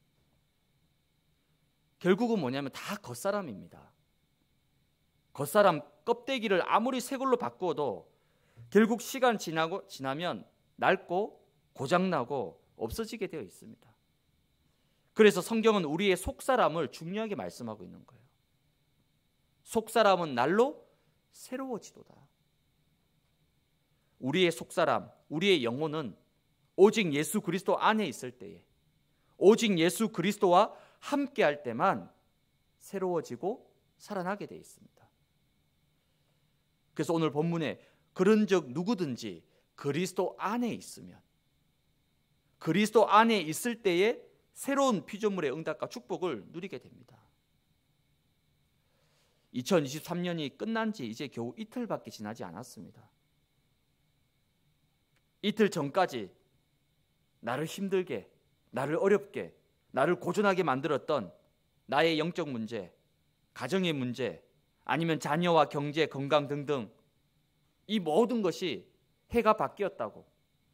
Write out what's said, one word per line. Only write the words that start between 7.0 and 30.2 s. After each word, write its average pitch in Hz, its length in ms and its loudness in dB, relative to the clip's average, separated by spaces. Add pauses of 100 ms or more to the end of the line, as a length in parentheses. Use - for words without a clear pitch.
걸로 254 220 0
바꾸어도 139 720 -4 (600)
결국 214 320 4
시간 240 340 0
지나고, 165 500 -4
지나면 135 560 -6 (340)
낡고 180 720 0 (260)
고장나고 139 880 -2 (160)
없어지게 220 520 -8
되어 160 140 -10
있습니다. - 460 -20 (1300)
그래서 202 280 6
성경은 214 440 2
우리의 175 320 2
속사람을 175 760 0
중요하게 202 440 -8
말씀하고 101 480 -10
있는 90 200 -20
거예요. 113 200 -20 (1400)
속사람은 202 720 2
날로 190 500 2 (500)
새로워지도다. - 840 -12 (2000)
우리의 170 340 2
속사람, 143 600 0 (180)
우리의 160 340 2
영혼은 139 540 -4 (580)
오직 202 380 6
예수 156 280 0
그리스도 180 360 -2
안에 208 300 2
있을 127 240 -8
때에, 90 320 -18 (760)
오직 208 400 6
예수 175 320 2
그리스도와 196 640 2 (220)